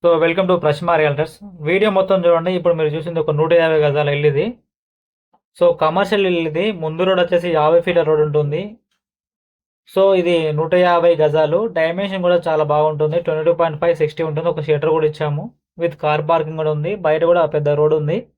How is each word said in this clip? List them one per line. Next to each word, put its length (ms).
So, 160
welcome 260
to 100
ప్రశ్మ 340
రియల్టర్స్. 520
వీడియో 480
మొత్తం 340
చూడండి. 260
ఇప్పుడు 220
మీరు 140
చూసింది 320
ఒక 120
నూట 220
యాభై 220
గజాల 340
ఇల్లు 180
ఇది. 300
So, 140
కమర్షియల్ 520
ఇల్లు 220
ఇది. 220
ముందు 320
రోడ్ 160
వచ్చేసి 340
యాభై 280
ఫీట్ల 220
రోడ్ 180
ఉంటుంది. 580
So, 180
ఇది 360
నూట 220
యాభై 420
గజాలు. 500
డైమెన్షన్ 560
కూడా 140
చాలా 280
బాగుంటుంది. 560
ట్వంటీ 260
టూ 80
పాయింట్ 280
ఫైవ్ 140
సిక్స్టీ 280
ఉంటుంది. 260
ఒక 120
షట్టర్ 280
కూడా 180
ఇచ్చాము. 480
With 160
కార్ 340
పార్కింగ్ 280
కూడా 140
ఉంది. 240
బయట 280
కూడా 220
పెద్ద 240
రోడ్ 240
ఉంది. 340